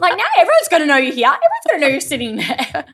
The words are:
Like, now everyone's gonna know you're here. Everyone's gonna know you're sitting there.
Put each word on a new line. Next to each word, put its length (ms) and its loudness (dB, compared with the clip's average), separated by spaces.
Like, 160 0
now 80 -2
everyone's 300 4
gonna 180 2
know 100 2
you're 160 0
here. 160 0
Everyone's 420 0
gonna 100 2
know 80 2
you're 120 0
sitting 360 -8
there. 580 -6